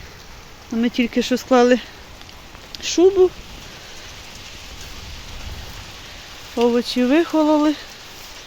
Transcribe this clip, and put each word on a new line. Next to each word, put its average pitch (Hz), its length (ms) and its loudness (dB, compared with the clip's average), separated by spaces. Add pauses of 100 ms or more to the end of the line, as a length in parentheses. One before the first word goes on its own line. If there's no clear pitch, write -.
(720)
Ми 233 180 0
тільки 240 320 0
що 247 160 0
склали 247 420 6 (1040)
шубу. 370 460 4 (3250)
Овочі 240 500 2
вихололи. 302 680 4 (720)